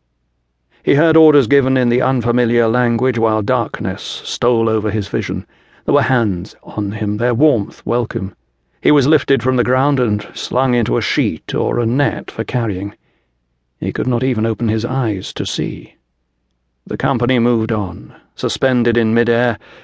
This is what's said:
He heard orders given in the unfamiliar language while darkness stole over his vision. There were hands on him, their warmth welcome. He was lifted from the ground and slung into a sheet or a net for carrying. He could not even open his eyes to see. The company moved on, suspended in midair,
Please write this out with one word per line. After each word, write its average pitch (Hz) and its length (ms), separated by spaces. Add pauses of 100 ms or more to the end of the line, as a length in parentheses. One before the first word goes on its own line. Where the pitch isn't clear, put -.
(840)
He 147 120
heard 160 220
orders 147 300
given 131 300
in 123 140
the 123 100
unfamiliar 120 680
language 123 500
while 110 240
darkness 110 600
stole 117 680
over 107 200
his 101 180
vision. 95 380 (380)
There 139 100
were 143 80
hands 110 600
on 104 300
him, 107 260
their 120 160
warmth 120 500
welcome. 110 500 (460)
He 147 120
was 139 160
lifted 143 340
from 127 140
the 120 80
ground 131 340
and 107 260 (100)
slung 127 400
into 120 220
a 110 60
sheet 107 500
or 113 280
a 117 40
net 131 460
for - 140
carrying. 101 500 (840)
He - 120
could 120 140
not 123 160
even 113 240
open 113 220
his 110 160
eyes 113 480
to 104 120
see. - 520 (880)
The - 100
company 127 440
moved 117 320
on, 95 420 (220)
suspended 120 600
in 113 180
midair, 117 440 (240)